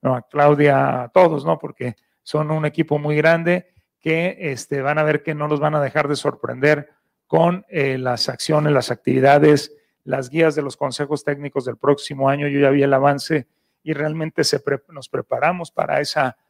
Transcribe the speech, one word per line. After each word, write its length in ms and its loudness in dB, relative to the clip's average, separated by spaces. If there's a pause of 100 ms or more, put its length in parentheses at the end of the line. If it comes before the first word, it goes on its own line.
no, 140 -2
a 80 -6
Claudia, 800 2
a 60 -12
todos, 360 4
¿no? 140 0
Porque 380 -10 (260)
son 300 -4
un 120 -2
equipo 340 -2
muy 180 -2
grande 500 2 (340)
que, 380 -2
este, 420 -6
van 180 -2
a 40 2
ver 220 0
que 100 -6
no 140 -6
los 100 0
van 160 0
a 60 0
dejar 260 -2
de 80 0
sorprender 760 -2 (360)
con, 420 0
eh, 300 -2
las 300 -4
acciones, 440 0
las 200 0
actividades, 800 4 (300)
las 260 -6
guías 240 2
de 80 -4
los 140 -8
consejos 480 -6
técnicos 400 -6
del 120 -8
próximo 520 0
año. 180 0
Yo 140 0
ya 100 6
vi 140 4
el 100 2
avance 540 0 (340)
y 120 -4
realmente 500 -4
se 160 0
pre-, 280 -4
nos 200 -20
preparamos 640 -4
para 280 -2
esa 360 -2 (140)